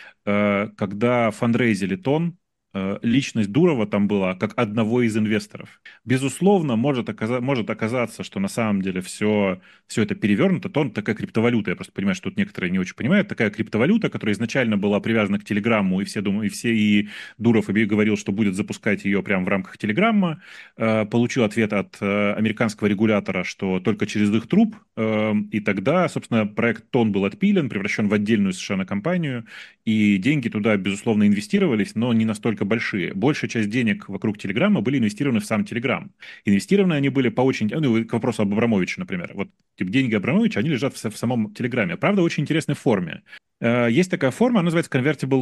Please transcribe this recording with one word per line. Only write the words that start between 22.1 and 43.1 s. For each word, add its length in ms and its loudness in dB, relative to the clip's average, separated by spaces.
американского 500 0
регулятора, 560 2
что 360 -4
только 260 -2
через 260 0
их 160 -2
труп, 280 2
э, 380 -2
и 80 -2
тогда, 480 0
собственно, 380 -2
проект 460 -2
Тон 200 2
был 140 0
отпилен, 420 0
превращён 420 -2
в 40 2
отдельную 400 2
совершенно 320 -4
компанию, 600 -4
и 320 4
деньги 320 0
туда, 280 2
безусловно, 480 0
инвестировались, 720 2
но 180 0
не 120 2
настолько 400 -2
большие. 480 -2
Большая 360 0
часть 200 -2
денег 400 -2
вокруг 280 -4
Телеграма 440 0
были 160 0
инвестированы 420 0
в 60 -4
сам 180 0
Telegram. 460 -4
Инвестированы 480 4
они 160 2
были 200 2
по 120 0
очень, 320 2
ну, 320 2
к 80 -10
вопросу 300 0
об 80 0
Абрамовиче, 460 2
например. 360 -8
Вот, 140 -6
типа, 120 -4
деньги 260 0
Абрамовича, 440 0
они 100 -2
лежат 240 -2
в 40 -18
с-, 120 -8
в 80 -10
самом 360 -2
Телеграме. 420 -2
Правда, 260 0
в 40 4
очень 180 -2
интересной 320 -2
форме. 460 -2